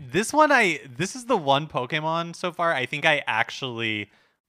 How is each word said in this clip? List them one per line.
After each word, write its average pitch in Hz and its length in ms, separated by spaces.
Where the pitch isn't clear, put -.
This 196 220
one, 302 180
I, 202 340
this 139 300
is 247 100
the 247 120
one 143 300
Pokemon 160 680
so 180 160
far 170 220
I 127 120
think 147 200
I 147 200
actually 113 880